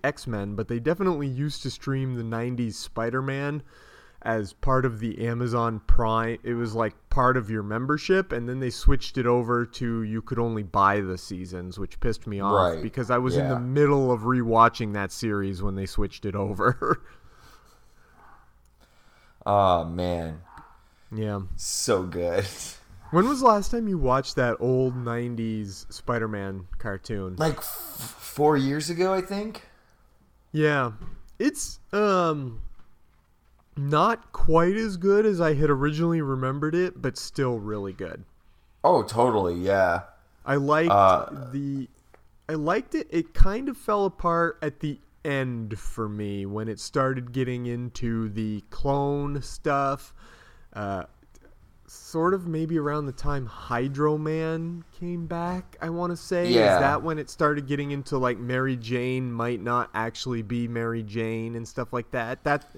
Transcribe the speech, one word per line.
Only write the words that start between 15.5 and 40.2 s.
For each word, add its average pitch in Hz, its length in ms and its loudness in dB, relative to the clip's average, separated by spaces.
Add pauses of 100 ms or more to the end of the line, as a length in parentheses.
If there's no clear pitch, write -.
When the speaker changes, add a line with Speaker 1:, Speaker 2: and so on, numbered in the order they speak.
Speaker 1:
when 98 140 -2
they 95 100 -4
switched - 400 -2
it 98 100 -4
over. 101 720 0
<laughs> - 40 -20 (2250)
Speaker 2:
Oh, 92 400 4
man. 85 560 -4 (680)
Speaker 1:
Yeah. 104 300 -4 (140)
Speaker 2:
So - 480 -2
good. 87 420 -2 (640)
Speaker 1:
When 185 180 4
was 277 100 -2
the 254 80 4
last 208 240 4
time 233 160 0
you 190 100 0
watched 131 380 0
that 120 240 2
old 127 380 0
nineties 117 920 -6
Spider-Man 101 800 -6 (100)
cartoon? 98 600 -6
Speaker 2:
Like, 156 220 0
f-, - 40 -12 (560)
four 151 380 2
years 143 320 0
ago, 180 240 0
I 190 80 0
think. 202 420 -8 (880)
Speaker 1:
Yeah. 147 400 2 (480)
It's, - 400 -2 (140)
um, 170 680 0 (1160)
not 151 560 0
quite 170 420 6
as 214 220 -2
good 196 280 4
as 202 140 2
I 160 140 4
had 147 160 4
originally 156 520 2
remembered 139 540 -2
it, 180 260 -2
but 127 160 -4
still 127 420 -2
really 101 340 -6
good. 85 320 -10 (580)
Speaker 2:
Oh, 147 200 6
totally, 110 520 2
yeah. 90 460 4 (440)